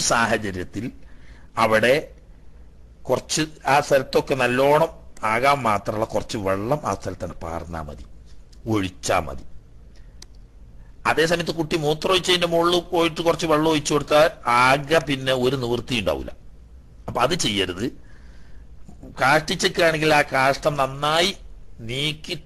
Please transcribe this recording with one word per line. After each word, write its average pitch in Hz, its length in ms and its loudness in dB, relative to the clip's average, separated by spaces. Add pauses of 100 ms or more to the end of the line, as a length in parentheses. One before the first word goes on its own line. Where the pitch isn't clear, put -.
സാഹചര്യത്തിൽ 107 760 0 (800)
അവിടെ 113 320 6 (1120)
കുറച്ച് 127 360 -2 (300)
ആ - 20 6 (100)
സ്ഥലത്തൊക്കെ 143 560 2
നല്ലോണം 139 480 4 (440)
ആകാൻ 135 240 4 (100)
മാത്രമുള്ള 107 460 0
കുറച്ച് 107 240 -2 (100)
വെള്ളം 104 320 0 (100)
ആ - 100 0
സ്ഥലത്താണ് 90 440 -10
പാർന്നാ 82 440 -8
മതി, 71 180 -14 (680)
ഒഴിച്ചാ 98 440 -2 (100)
മതി. 67 180 -10 (1600)
അതേസമയത്ത് 165 500 2
കുട്ടി 160 240 -2
മൂത്രമൊഴിച്ചതിന്റെ 175 680 0
മുകളിൽ 170 360 2
പോയിട്ട് 165 320 0
കുറച്ച് 165 300 0
വെള്ളം 151 220 4
ഒഴിച്ചു 151 200 -2
കൊടുത്താൽ 151 340 4 (360)
ആകെ 139 440 4
പിന്നെ 131 260 0 (100)
ഒരു 131 200 2
നിവൃത്തി 120 380 -2
ഉണ്ടാവില്ല. 67 300 -2 (760)
അപ്പൊ 120 180 -4
അത് 160 180 2
ചെയ്യരുത്. 95 420 0 (1300)
കാഷ്ടിച്ചൊക്കെയാണെങ്കിൽ 160 1000 2
ആ 147 40 6 (120)
കാഷ്ടം 135 480 2
നന്നായി 147 500 0 (580)
നീക്കി 151 460 -6 (100)